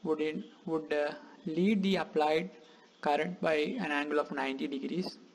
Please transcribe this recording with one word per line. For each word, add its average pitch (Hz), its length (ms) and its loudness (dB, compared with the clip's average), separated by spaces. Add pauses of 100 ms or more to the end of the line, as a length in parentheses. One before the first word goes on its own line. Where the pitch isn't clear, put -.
would 156 180 0
in, 156 220 -2 (220)
would, 160 280 -2
uh, 147 200 0 (320)
lead 185 380 2
the 190 140 2
applied 160 520 2 (520)
current 151 400 0
by 165 140 4
an 156 360 0
angle 147 280 0
of 143 120 -2
ninety 135 360 -2
degrees 143 500 -4 (180)